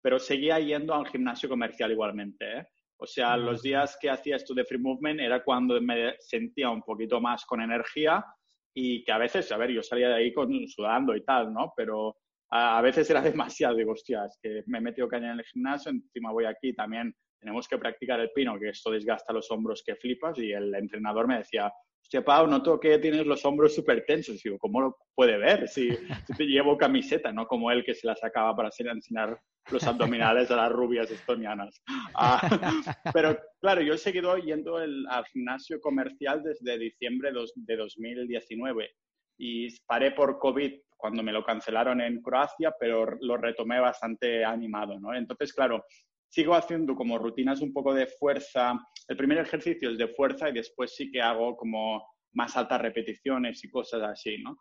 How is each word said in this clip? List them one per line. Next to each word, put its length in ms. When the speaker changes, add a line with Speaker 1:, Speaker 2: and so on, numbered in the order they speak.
Speaker 1:
pero 180
seguía 400
yendo 340
al 140
gimnasio 420
comercial 420
igualmente, 680
¿eh? 80
O 60
sea, 260
Speaker 2:
Ah, 40
Speaker 1:
los 240
Speaker 2:
ok. 20
Speaker 1:
días 360
que 100
hacía 260
esto 180
de 120
Free 120
Movement 440
era 220
cuando 380
me 380
sentía 500
un 120
poquito 400
más 240
con 160
energía 600
y 300
que 80
a 60
veces, 340
a 60
ver, 140
yo 100
salía 280
de 60
ahí 180
con, 160
sudando 480
y 80
tal, 300
¿no? 220
Pero 420
a, 280
a 40
veces 280
era 120
<laughs> 160
demasiado, 380
digo, 180
"Hostia, 320
es 160
que 260
me 120
he 20
metido 260
caña 240
en 80
el 60
gimnasio, 460
encima 400
voy 140
aquí, 280
también 400
tenemos 300
que 80
practicar 420
el 120
pino, 280
que 100
esto 220
desgasta 420
los 180
hombros 340
que 100
flipas", 440
y 120
el 240
entrenador 520
me 120
decía, 320
"Hostia, 220
Pau, 240
noto 320
que 200
tienes 260
los 200
hombros 280
súper 320
tensos". 380
Digo, 160
"¿Cómo 220
lo 160
puede 220
ver? 320
Si, 280
si 100
te 100
llevo 320
camiseta", 540
no 160
como 240
él 140
que 100
se 120
la 80
sacaba 400
para 140
hacer, 180
enseñar 520
los 160
abdominales 640
a 40
las 160
rubias 400
estonianas. 720
Ah, 360
<laughs> 500
pero 260
claro, 200
yo 120
he 40
seguido 400
yendo 440
el, 280
al 160
gimnasio 540
comercial 640
desde 360
diciembre 520
dos, 240
de 200
dos 220
mil 300
diecinueve 640
y 300
paré 260
por 280
covid 340
cuando 260
me 80
lo 140
cancelaron 560
en 200
Croacia, 580
pero 260
lo 160
retomé 420
bastante 640
animado, 560
¿no? 160
Entonces, 380
claro, 320
sigo 280
haciendo 400
como 220
rutinas 440
un 100
poco 220
de 140
fuerza. 640
El 100
primer 200
ejercicio 540
es 60
de 120
fuerza 400
y 40
después 420
sí 160
que 100
hago 340
como 500
más 240
altas 240
repeticiones 840
y 80
cosas 320
así, 400
¿no? 180